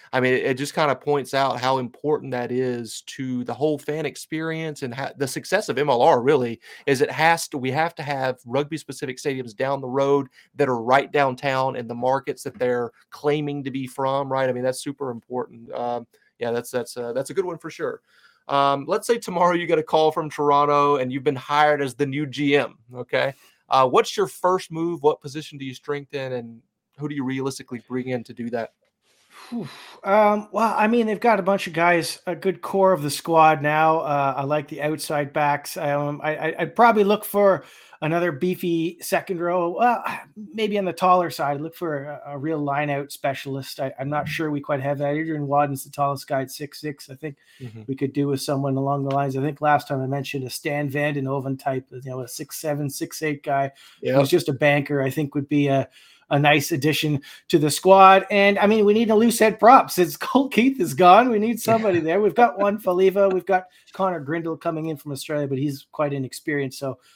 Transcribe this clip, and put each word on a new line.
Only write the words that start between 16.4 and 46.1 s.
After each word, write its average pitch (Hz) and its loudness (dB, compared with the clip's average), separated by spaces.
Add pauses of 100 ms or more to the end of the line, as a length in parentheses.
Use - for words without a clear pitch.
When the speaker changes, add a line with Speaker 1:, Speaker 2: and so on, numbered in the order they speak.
Speaker 1:
that's, 123 -6
that's, 123 -6
uh, 120 -8
that's 131 -4
a 143 -12
good 180 -2
one 170 -8
for 160 -14
sure. - -8 (480)
Um, 139 2
let's 208 -2
say 240 2
tomorrow 180 0
you 175 -2
get 160 4
a 156 0
call 156 4
from 156 -4
Toronto 143 4
and 127 -2
you've 135 -6
been 135 0
hired 147 2
as 131 -4
the 143 0
new 143 -4
G 139 0
M, 123 -2 (140)
okay? 131 -2 (360)
Uh, 131 6
what's 202 2
your 196 0
first 180 -2
move? 160 -6
What - 2
position 147 -14
do 139 -14
you 131 -10
strengthen, 139 -8
and 117 -12 (380)
who 147 -8
do 147 -8
you 139 -6
realistically 131 -6
bring 127 -6
in 123 -4
to 120 -18
do 117 -8
that? 113 -6 (800)
Speaker 2:
Whew. 214 -8 (340)
Um, 208 4
well, 214 0
I 214 2
mean, 233 2
they've 208 -2
got 226 4
a 185 -4
bunch 196 0
of 160 -12
guys, 170 2
a 180 -4
good 180 -4
core 190 2
of 151 0
the 147 -2
squad 156 4
now. 160 4
Uh, 143 0
I 139 -2
like 147 -2
the 151 -10
outside 147 -4
backs. 147 -2
Um, 147 -2
I, 151 -2
I, 160 -4
I'd 165 -4
probably 220 6
look 208 0
for 196 2 (380)
another 170 -2
beefy 170 -2
second 180 -4
row. 175 -2
Well, 233 0 (520)
maybe 214 -2
on 190 -2
the 170 -2
taller 180 2
side, 143 -4
I'd 147 -8
look 160 -10
for 151 -6
a, 147 -12
a 143 -10
real 156 -4
line 147 -2
out 143 -4
specialist. 135 -6
I, 139 -4
I'm 135 -8
not 147 -4
sure 156 -4
we 147 -2
quite 143 -4
have 143 -4
that. 143 -2
Adrian 156 -4
Wadden's 139 0
the 139 -20
tallest 139 -4